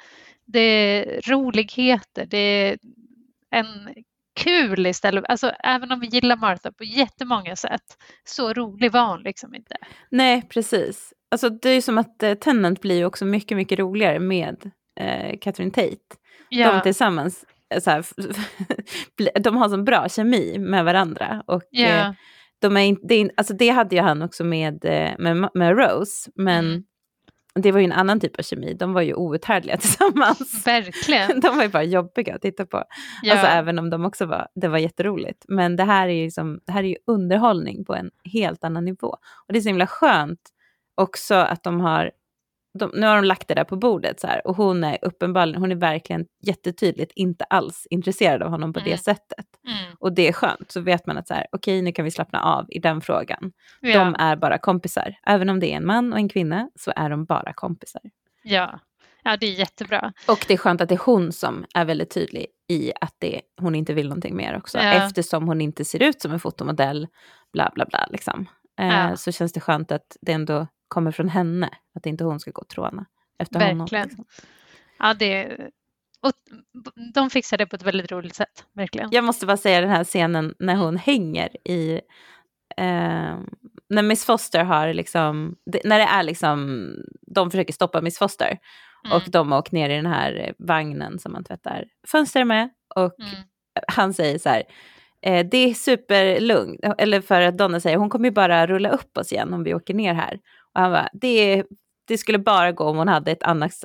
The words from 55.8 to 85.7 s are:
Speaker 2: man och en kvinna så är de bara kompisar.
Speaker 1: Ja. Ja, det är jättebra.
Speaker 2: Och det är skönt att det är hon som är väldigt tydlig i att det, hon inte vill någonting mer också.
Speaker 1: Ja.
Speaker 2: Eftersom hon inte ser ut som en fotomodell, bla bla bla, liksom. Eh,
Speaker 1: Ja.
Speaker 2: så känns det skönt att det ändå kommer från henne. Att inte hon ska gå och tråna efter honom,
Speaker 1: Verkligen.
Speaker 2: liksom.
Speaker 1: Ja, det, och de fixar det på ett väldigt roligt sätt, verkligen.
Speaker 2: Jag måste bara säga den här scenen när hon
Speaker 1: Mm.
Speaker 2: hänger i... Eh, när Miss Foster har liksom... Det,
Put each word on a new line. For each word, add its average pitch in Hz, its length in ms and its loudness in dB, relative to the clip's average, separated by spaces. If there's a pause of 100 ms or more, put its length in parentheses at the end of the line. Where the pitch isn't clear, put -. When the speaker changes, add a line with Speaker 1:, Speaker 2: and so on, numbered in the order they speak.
Speaker 2:
man 226 280 0
och 220 60 -2
en 202 100 0
kvinna 185 460 -2
så - 200 -8
är 156 140 -2
de 151 160 -4
bara - 280 -4
kompisar. - 480 -10 (420)
Speaker 1:
Ja. 190 360 -2 (440)
Ja, 214 140 0
det 226 80 -4
är 202 60 -2
jättebra. 202 640 -4 (140)
Speaker 2:
Och 220 200 2
det 202 60 6
är 180 40 4
skönt 180 240 2
att 170 80 0
det 180 60 4
är 175 100 -4
hon 185 260 4
som 175 340 -6 (100)
är 170 100 2
väldigt 160 280 -4
tydlig - 340 -6 (220)
i 147 220 -2 (100)
att - 160 -8
det, - 240 -6 (200)
hon 165 140 -2
inte 156 180 -4
vill 147 160 -2
någonting 170 260 -8
mer - 220 -8
också. - 200 -8
Speaker 1:
Ja. 208 160 4
Speaker 2:
Eftersom 180 540 0
hon 160 140 0
inte 151 240 -4
ser 185 180 0
ut 294 180 2
som 147 100 -6
en 165 80 -4
fotomodell, 151 680 -4 (460)
bla - 220 0
bla - 100 -2
bla, - 260 -2
liksom. - 380 -8 (300)
Eh, 190 80 0
Speaker 1:
Ja. 180 300 2
Speaker 2:
så - 140 -6
känns 170 220 -4
det 165 60 -6
skönt 160 320 -2
att - 300 -8
det 170 100 -4
ändå 156 360 -2 (200)
kommer 165 240 -2
från 165 180 -2
henne. 175 400 -2 (260)
Att 170 100 -14
inte 160 180 -6
hon 151 160 -2
ska - 120 -16
gå - 100 -12
och - 60 -20
tråna - 380 -8 (340)
efter 170 200 -4
honom, 185 180 2
Speaker 1:
Verkligen. 190 300 -4
Speaker 2:
liksom. - 180 -18 (720)
Speaker 1:
Ja, 220 140 2
det, 196 440 -4 (640)
och 262 100 0 (800)
de 269 160 2
fixar 240 280 -2
det 208 80 0
på 202 100 -14
ett 180 80 -14
väldigt 185 280 -4
roligt 175 240 -10
sätt, - 380 -6
verkligen. 214 380 -8
Speaker 2:
Jag 240 120 4
måste 233 220 -2
bara 196 120 2
säga 185 240 4
den 190 80 0
här 175 140 2
scenen 165 560 0
när 185 160 0
hon 190 140 0
Speaker 1:
Mm. 170 80 -2
Speaker 2:
hänger 170 520 0 (180)
i... 165 340 -2 (760)
Eh, 170 600 -2 (520)
när 208 140 2
Miss 214 220 0
Foster 208 380 2
har 160 300 2
liksom... 165 640 -2 (100)
Det, - 180 -4